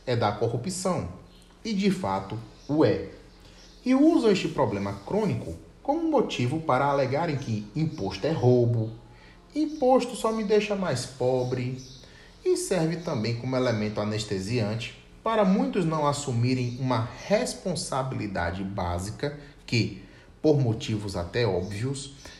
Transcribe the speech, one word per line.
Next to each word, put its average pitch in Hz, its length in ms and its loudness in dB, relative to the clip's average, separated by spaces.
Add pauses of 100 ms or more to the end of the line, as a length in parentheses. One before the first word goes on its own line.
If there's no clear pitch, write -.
é 127 100 0
da 110 160 2
corrupção, 120 800 -2 (560)
e 220 80 -4
de 196 160 2
fato 98 480 -2 (300)
o 147 180 4
é. 95 240 0 (760)
E 254 120 4
usam 285 340 6
este 180 180 2
problema 101 460 0 (140)
crônico 143 480 -2 (260)
como 330 220 0
motivo 165 560 0
para 139 260 2
alegarem 143 500 2
que 110 400 -4
imposto 135 520 -2
é 156 40 0
roubo, 117 600 4 (640)
imposto 262 600 2
só 226 160 0
me 220 120 -2
deixa 208 320 2
mais 170 280 -2
pobre, 127 800 -2 (640)
e 370 100 4
serve 170 420 0
também 117 400 -2
como 127 180 -4
elemento 107 440 0
anestesiante 107 960 -2 (280)
para 220 200 2
muitos 208 400 2
não 156 220 0
assumirem 123 720 0
uma 123 300 0 (160)
responsabilidade 120 1400 -2
básica 95 720 -4 (300)
que, - 380 -2 (400)
por 151 180 6
motivos 107 540 -2
até 107 320 0
óbvios, 101 640 -4 (260)